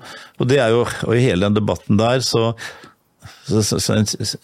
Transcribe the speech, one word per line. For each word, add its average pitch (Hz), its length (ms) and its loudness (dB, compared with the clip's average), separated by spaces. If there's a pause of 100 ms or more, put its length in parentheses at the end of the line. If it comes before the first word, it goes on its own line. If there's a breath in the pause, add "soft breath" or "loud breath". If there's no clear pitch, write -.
(400 loud breath)
og - 80 0
det 139 120 4
er 117 100 2
jo, 117 120 4
og - 340 -2
i 120 60 4
hele 104 200 2
den 101 140 2
debatten 104 420 0
der, 120 220 2
så, 113 360 0 (920 loud breath)
så, 110 160 2
så, - 160 -2
så, 107 640 -2